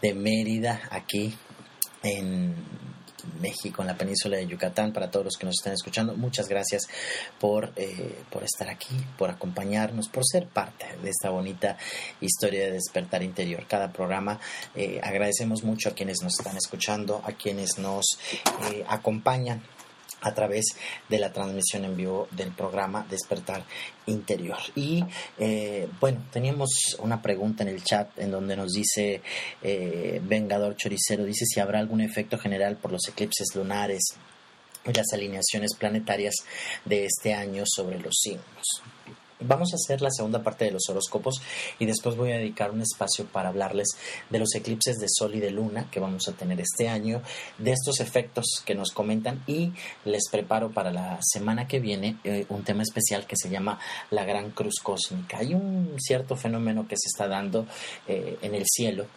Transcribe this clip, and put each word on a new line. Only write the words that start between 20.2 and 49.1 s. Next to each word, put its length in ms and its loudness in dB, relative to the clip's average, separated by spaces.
a 120 2
través 300 2
de 100 4
la 120 2
transmisión 540 -2
en 100 -2
vivo 380 0
del 180 -4
programa 580 -2
Despertar 560 -4
Interior. 500 -2
Y, 300 2
eh, 500 0
bueno, 320 4
teníamos 680 2
una 200 2
pregunta 420 2
en 60 2
el 160 -4
chat 340 2
en 140 -2
donde 240 0
nos 160 -2
dice, 480 2
eh, 640 0
Vengador 500 2
Choricero, 500 0
dice 200 0
si 160 2
habrá 180 2
algún 220 2
efecto 380 0
general 380 0
por 140 -6
los 180 0
eclipses 460 -2
lunares 480 0
y 80 0
las 200 6
alineaciones 640 0
planetarias 560 2
de 200 4
este 300 2
año 320 -2
sobre 340 0
los 180 -2
signos. 640 -2
Vamos 360 4
a 20 0
hacer 240 0
la 100 4
segunda 320 0
parte 220 0
de 60 4
los 180 0
horóscopos 540 -2
y 60 2
después 320 0
voy 160 0
a 60 0
dedicar 320 0
un 100 0
espacio 460 0
para 240 0
hablarles 380 2
de 80 2
los 160 2
eclipses 420 2
de 140 0
sol 240 2
y 60 2
de 100 2
luna 400 -2
que 100 -2
vamos 260 -2
a 60 -4
tener 260 -2
este 300 0
año, 320 0
de 140 4
estos 280 2
efectos 640 0
que 100 2
nos 180 0
comentan, 540 0